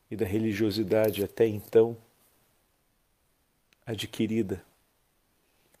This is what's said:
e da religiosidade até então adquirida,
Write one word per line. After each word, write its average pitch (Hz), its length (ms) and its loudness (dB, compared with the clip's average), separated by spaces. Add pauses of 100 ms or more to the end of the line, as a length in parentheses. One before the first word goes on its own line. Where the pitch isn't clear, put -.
(120)
e 110 40 -8
da 104 100 -4
religiosidade 104 960 0
até 113 240 2
então 113 500 2 (1900)
adquirida, 107 800 -4 (1160)